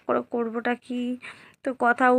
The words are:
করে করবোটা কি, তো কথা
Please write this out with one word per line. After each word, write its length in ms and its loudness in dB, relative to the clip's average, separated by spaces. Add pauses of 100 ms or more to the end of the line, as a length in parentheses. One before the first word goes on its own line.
করে 140 0 (140)
করবোটা 400 -4 (100)
কি, 160 -8 (600)
তো 60 -6 (160)
কথা 220 4 (120)